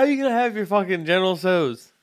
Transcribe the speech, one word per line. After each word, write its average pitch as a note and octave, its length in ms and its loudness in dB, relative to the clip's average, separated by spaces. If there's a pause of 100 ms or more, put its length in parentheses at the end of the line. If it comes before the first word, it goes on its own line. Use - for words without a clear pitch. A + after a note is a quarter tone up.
are C#4 40 4
you C#4+ 100 0
gonna C4+ 180 -2
have A#3+ 220 0
your G#3 100 -4
fucking F3+ 400 -2
General F#3 300 2
Tso's E3 560 -2 (100)